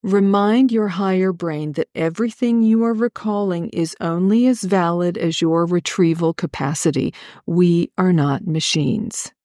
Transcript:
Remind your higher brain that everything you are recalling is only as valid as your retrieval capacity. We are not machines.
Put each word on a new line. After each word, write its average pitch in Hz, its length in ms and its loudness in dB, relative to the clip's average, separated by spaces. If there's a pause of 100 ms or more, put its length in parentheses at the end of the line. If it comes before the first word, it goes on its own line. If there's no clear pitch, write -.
Remind 202 680 2
your 214 160 0
higher 190 460 0
brain 151 400 -6
that 160 200 -4
everything 226 680 -2
you 226 240 4
are 233 80 0
recalling 202 760 -4
is 165 280 -4
only 190 480 2
as 247 160 0
valid 175 540 0
as 165 240 -2
your 165 240 2
retrieval 170 680 0
capacity. 147 800 -2 (320)
We 170 520 2
are 185 160 2
not 143 340 0
machines. - 840 -4 (120)